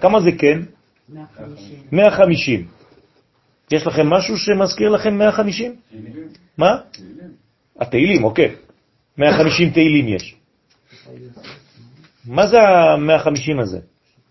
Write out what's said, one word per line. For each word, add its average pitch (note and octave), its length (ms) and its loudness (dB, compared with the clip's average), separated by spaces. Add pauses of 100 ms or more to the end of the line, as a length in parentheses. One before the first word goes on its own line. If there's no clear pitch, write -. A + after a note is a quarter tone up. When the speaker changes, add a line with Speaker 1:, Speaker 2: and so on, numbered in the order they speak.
Speaker 1:
כמה G3+ 200 2
זה E3+ 120 2
קן? D3+ 280 0 (480)
Speaker 2:
מאה D3+ 160 -20 (120)
חמישים. - 420 -20 (140)
Speaker 1:
מאה G3 180 4
חמישים. D#3 560 0 (1040)
יש D3+ 160 -2
לכם D3+ 200 0
משהו F#3+ 320 -2
שמזכיר G3 500 -2
לכם G#3 300 -2
מאה G#3 140 2
חמישים? A3 440 -6 (140)
Speaker 3:
תהילים. A2+ 380 -20 (300)
Speaker 1:
מה? F#3 180 2 (140)
Speaker 3:
תהילים. F3+ 420 -20 (480)
Speaker 1:
התהילים, D3 440 0
אוקיי. A2+ 300 0 (640)
מאה C#3+ 200 -2
חמישים D#3+ 320 0
תהילים D3+ 380 0
יש. F#2+ 280 -8 (1900)
מה C#3+ 200 0
זה G3+ 140 4
המאה D#3+ 580 4
חמישים D3 420 -4
הזה? F#2 180 -6 (520)